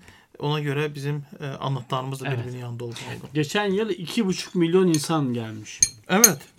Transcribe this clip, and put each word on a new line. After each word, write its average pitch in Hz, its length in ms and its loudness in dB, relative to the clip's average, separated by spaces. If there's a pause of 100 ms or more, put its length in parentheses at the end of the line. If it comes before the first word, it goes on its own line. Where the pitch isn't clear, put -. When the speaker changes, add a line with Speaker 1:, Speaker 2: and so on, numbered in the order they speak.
(400)
Speaker 1:
ona 151 200 0
göre 147 360 -2
bizim, 143 300 -4 (140)
e, 147 80 -8
anıtlarımız 135 720 -4
da 131 60 -6
Speaker 2:
Evet. 131 120 -2
Speaker 1:
birbirinin 123 220 -8
yanında 120 220 -8
olmalıdır. 117 500 -10
Speaker 2:
Geçen 156 320 0
yıl 202 240 2
iki 190 360 0
buçuk - 300 -2
milyon 180 320 6
insan 151 460 2
gelmiş. 110 460 -6 (300)
Speaker 1:
Evet. 190 280 6 (220)